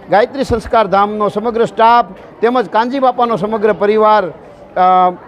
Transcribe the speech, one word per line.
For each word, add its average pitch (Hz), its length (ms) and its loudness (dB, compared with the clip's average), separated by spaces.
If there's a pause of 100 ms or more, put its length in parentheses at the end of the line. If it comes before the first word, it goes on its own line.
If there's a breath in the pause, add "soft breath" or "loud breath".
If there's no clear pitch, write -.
ગાયત્રી 226 340 0
સંસ્કાર 226 440 -2
ધામનો 202 420 0
સમગ્ર 226 360 -2
સ્ટાફ 233 400 2 (360 loud breath)
તેમજ 233 280 0
કાનજી 240 300 -2
બાપાનો 247 360 0
સમગ્ર 208 380 -2
પરિવાર, 208 540 2
અ, 185 840 0 (160)